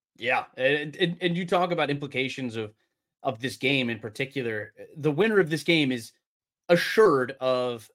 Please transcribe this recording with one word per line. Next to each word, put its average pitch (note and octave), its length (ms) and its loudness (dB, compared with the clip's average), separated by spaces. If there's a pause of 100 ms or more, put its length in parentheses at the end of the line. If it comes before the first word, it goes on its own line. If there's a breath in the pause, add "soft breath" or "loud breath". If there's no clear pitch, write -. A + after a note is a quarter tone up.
(160)
Yeah. A#2+ 300 -4 (120)
And, C#3+ 380 -2
and, F3 260 -2
and F3 160 0
you F#3 80 -4
talk F3+ 260 0
about D#3 180 0
implications C3 680 -6
of, A2 180 -8 (500)
of B2 160 -4
this B2 160 -6
game C3 340 0
in A2+ 100 -6
particular. A#2 760 -6 (240)
The D#3 140 0
winner G3+ 280 4
of E3+ 100 2
this D3+ 140 -2
game D#3 280 4
is A#2 200 -6 (580)
assured E3+ 680 4
of B2 560 -2